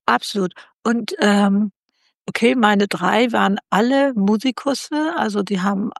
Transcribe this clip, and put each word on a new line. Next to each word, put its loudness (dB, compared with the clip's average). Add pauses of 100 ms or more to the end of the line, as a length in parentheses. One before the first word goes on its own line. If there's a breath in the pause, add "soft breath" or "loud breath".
absolut. -2 (320 loud breath)
Und, -2
ähm, 2 (560)
okay, 2
meine 2
drei 0
waren 0 (120)
alle 2
Musikusse, -2
also -2
die -2
haben -2